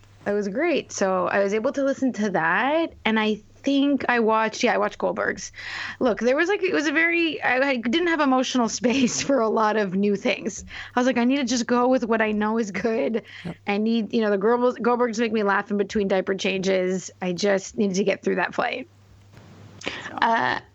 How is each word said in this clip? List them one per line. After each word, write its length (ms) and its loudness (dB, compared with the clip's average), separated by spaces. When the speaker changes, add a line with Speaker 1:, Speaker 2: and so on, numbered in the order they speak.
Speaker 1:
That 80 -2
was 160 -2
great. 440 -2
So 360 0
I 140 0
was 120 0
able 180 -2
to 100 -2
listen 320 0
to 160 -2
that, 640 0
and 120 2
I 180 2
think 440 2
I 140 2
watched, 420 2
yeah, 120 4
I 40 0
watched 200 -2
Goldberg's. 520 -4
Look, 220 2
there 160 2
was, 140 2
like, 120 0
it 120 0
was 120 2
a 60 0
very, 500 0
I, 280 2
I 60 0
didn't 320 0
have 120 2
emotional 480 2
<laughs> 120 -6
space 420 2
for 180 2
a 80 2
lot 300 2
of 160 0
new 220 2
things. 460 -4
I 60 0
was 60 2
like, 100 2
"I 80 2
need 140 2
to 60 -2
just 220 -2
go 220 2
with 160 2
what 160 2
I 120 0
know 260 0
is 120 -2
good." 520 -2
Speaker 2:
Yep. 100 -10
Speaker 1:
I 120 0
need, 340 0
you 80 2
know, 100 2
the 80 2
Goldbergs, 420 2
Goldbergs 380 2
make 140 0
me 100 0
laugh 280 0
in 80 0
between 280 0
diaper 280 0
changes. 760 0
I 100 -2
just 460 -2
needed 180 0
to 80 0
get 180 -2
through 140 -2
that 180 -2
flight. 340 -4
Speaker 3:
Uh, 400 2